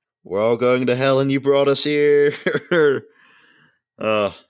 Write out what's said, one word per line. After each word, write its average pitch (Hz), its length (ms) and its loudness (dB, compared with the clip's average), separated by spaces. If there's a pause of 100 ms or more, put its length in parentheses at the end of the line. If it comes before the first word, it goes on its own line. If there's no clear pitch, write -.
(240)
We're 95 180 -6
all 117 140 0
going 123 320 -2
to 123 80 0
hell 135 240 0
and 139 120 -2
you 135 100 0
brought 139 260 2
us 139 160 0
here. 147 500 2 (380)
<laughs> 147 320 2 (1000)
Uh, 107 300 -2 (180)